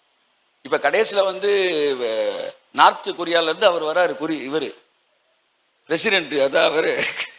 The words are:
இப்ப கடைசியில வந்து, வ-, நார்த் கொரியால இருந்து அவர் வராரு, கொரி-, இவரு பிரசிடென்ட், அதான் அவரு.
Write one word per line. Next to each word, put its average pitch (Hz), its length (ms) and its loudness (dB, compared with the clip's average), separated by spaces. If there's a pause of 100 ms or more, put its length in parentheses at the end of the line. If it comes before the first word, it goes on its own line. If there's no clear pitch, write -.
(600)
இப்ப 147 160 -2
கடைசியில 202 460 2
வந்து, 190 260 -2 (500)
வ-, 110 600 -4 (100)
நார்த் 190 380 4
கொரியால 170 340 0
இருந்து 165 220 0
அவர் 175 180 4
வராரு, 160 380 0
கொரி-, 156 220 -6
இவரு 135 320 -6 (1120)
பிரசிடென்ட், 165 460 -2
அதான் 143 320 2
அவரு. 151 400 0 (340)